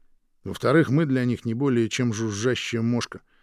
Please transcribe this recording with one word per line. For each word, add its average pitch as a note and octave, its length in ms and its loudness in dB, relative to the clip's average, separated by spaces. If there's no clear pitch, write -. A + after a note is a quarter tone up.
Во-вторых, A#2+ 440 2
мы D3+ 160 2
для C3 200 0
них B2 180 -2
не A#2 100 -2
более A#2 360 0
чем A#2+ 240 -2
жужжащая A2+ 680 -2
мошка. A#2 400 -2